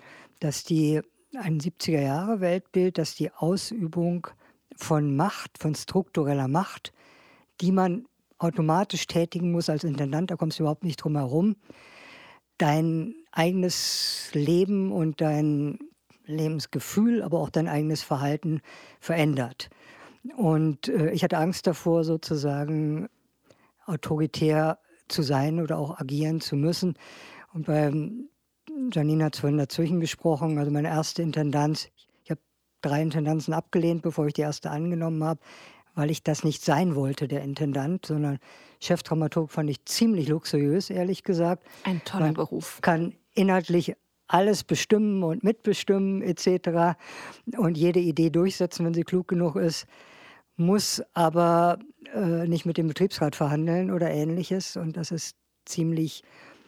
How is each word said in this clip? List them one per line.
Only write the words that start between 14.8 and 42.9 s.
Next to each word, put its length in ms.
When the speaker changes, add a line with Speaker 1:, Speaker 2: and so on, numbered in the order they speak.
Speaker 1:
und 300
dein 580
Lebensgefühl, 960
aber 180
auch 100
dein 180
eigenes 360
Verhalten 580
verändert. 720
Und, 540
äh, 220
ich 120
hatte 140
Angst 300
davor, 360
sozusagen 1040
autoritär 920
zu 160
sein 360
oder 180
auch 220
agieren 420
zu 140
müssen. 400
Und 120
beim, 640
Janine 340
hat's 140
vorhin 180
dazwischen 420
gesprochen, 600
also 100
meine 200
erste 340
Intendanz, 640
ich 60
habe 120
drei 200
Intendanzen 520
abgelehnt, 500
bevor 240
ich 60
die 80
erste 280
angenommen 540
habe, 160
weil 160
ich 120
das 200
nicht 200
sein 320
wollte, 320
der 140
Intendant, 640
sondern 340
Chefdramaturg 720
fand 180
ich 160
ziemlich 440
luxuriös, 600
ehrlich 340
gesagt. 420
Speaker 2:
Ein 220
toller 200
Speaker 1:
Man 100
Speaker 2:
Beruf. 460
Speaker 1:
kann 340